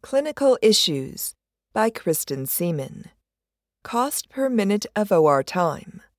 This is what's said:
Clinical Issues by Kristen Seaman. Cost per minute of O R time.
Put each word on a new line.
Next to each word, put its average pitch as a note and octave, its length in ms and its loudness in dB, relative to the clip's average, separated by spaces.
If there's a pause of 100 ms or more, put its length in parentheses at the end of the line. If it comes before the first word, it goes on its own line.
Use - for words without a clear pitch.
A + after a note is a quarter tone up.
Clinical C#4 600 0
Issues E3 720 0 (380)
by A3 160 2
Kristen D3+ 560 -4
Seaman. D#3+ 640 -6 (760)
Cost - 460 -4
per C4+ 180 -2
minute G#3 380 0 (100)
of G#3 160 0
O D#3+ 140 6
R C#3 180 4
time. - 580 -4 (180)